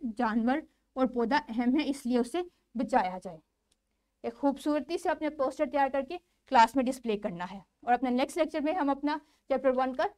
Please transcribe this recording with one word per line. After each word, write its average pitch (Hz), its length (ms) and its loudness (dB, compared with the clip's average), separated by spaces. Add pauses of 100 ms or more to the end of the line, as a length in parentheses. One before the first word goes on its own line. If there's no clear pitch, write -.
जानवर 233 580 0 (320)
और 262 120 2
पौधा 247 300 2
अहम 247 400 0
है, 311 80 2
इसलिए 247 320 0
उसे 339 320 -2 (280)
बचाया 196 400 0
जाए। 175 220 -12 (840)
एक 240 100 -4
खूबसूरती 294 640 0
से 370 120 -2
अपने 311 200 -2 (100)
पोस्टर 285 260 0
तैयार 277 240 0
करके 277 280 -4 (340)
क्लास 226 240 6
में 262 100 2
डिस्प्ले 233 320 -2
करना 180 280 -6
है 190 180 -12 (220)
और 240 80 2
अपने 247 180 2
नेक्स्ट 254 260 0
लेक्चर 311 240 0
में 311 120 0
हम 294 180 0
अपना 294 260 -2 (320)
चैप्टर 262 220 2
वन 254 220 0
का 302 120 -2 (120)